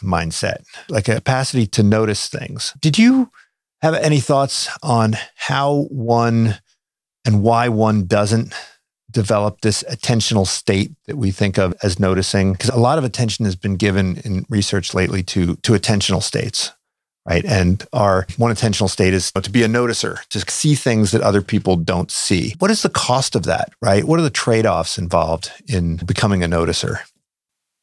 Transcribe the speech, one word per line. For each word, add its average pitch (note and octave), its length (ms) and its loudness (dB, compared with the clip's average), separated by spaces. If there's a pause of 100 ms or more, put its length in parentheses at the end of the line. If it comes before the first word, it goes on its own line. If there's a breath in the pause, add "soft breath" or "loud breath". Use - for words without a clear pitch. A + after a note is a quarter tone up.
mindset, E2+ 640 -4 (260 loud breath)
like G#2+ 200 -2
a A2+ 80 2
capacity C3 500 0
to G#2 160 0
notice G#2 460 2
things. - 520 -10
Did D3+ 180 2
you B3 340 4 (500 soft breath)
have D#3+ 120 2
any D3+ 260 2
thoughts C#3 480 0 (120)
on A2+ 360 2 (180)
how C#3+ 560 -2
one A#2 680 0 (640)
and G#2 180 2
why A#2 260 4
one G#2+ 380 2
doesn't G#2+ 460 0 (580 loud breath)
develop G#2 520 0
this G#2+ 220 0
attentional A2 640 0
state - 440 -2 (160)
that G#2+ 100 -8
we G2 140 -2
think G2 280 -2
of F#2 140 2 (100)
as F#2+ 160 0
noticing? F#2+ 560 2
'Cause G#2 160 -2
a B2+ 80 0
lot B2+ 200 4
of C#3+ 60 -2
attention A2+ 400 -2
has F#2+ 120 0
been G2 200 -4
given F#2+ 420 2
in F#2+ 320 -4
research G2+ 440 -2
lately F#2 280 0
to, F2 340 -2
to - 160 0
attentional G2 500 0
states, - 500 -6 (540)
right? F2 180 -2
And F#2+ 480 2
our F#2+ 340 2 (100)
one A#2 160 2
attentional G#2 380 0
state F#2+ 240 2
is F2+ 180 -2
to F#2+ 180 -4
be A#2+ 120 2
a A2 60 2
noticer, A#2 500 -2 (100)
to G#2+ 120 -6 (100)
see D3+ 240 2
things A2 380 2
that A2 100 2
other G2+ 180 2
people F#2+ 360 0
don't E2+ 340 -2
see. - 480 -2
What G3 120 2
is G#3+ 120 0
the - 80 0
cost - 460 -2
of F2+ 80 0
that, - 260 -2 (100)
right? G#2 240 2
What D#3+ 140 2
are E3 60 2
the C#3+ 60 0
trade-offs A2 680 0
involved E2+ 540 -2 (140)
in E2+ 320 -2
becoming F#2+ 440 0
a F2 60 0
noticer? E2+ 500 -2 (840)